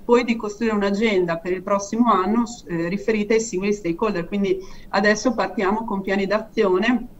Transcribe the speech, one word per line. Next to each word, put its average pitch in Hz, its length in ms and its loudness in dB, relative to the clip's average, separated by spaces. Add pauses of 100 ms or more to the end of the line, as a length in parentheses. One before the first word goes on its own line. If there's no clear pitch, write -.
poi 240 200 4
di 226 120 0
costruire 220 380 -2
un'agenda 196 640 2
per 180 140 -4
il 185 100 -4
prossimo 214 500 0
anno, 202 320 2 (220)
eh, 170 220 -2
riferita 208 440 0
ai 226 80 4
singoli 202 320 -2
stakeholder. 175 560 -2
Quindi 196 300 0 (320)
adesso 208 420 2
partiamo 190 540 0
con 196 160 -4
piani 196 240 0
d'azione 214 800 0 (140)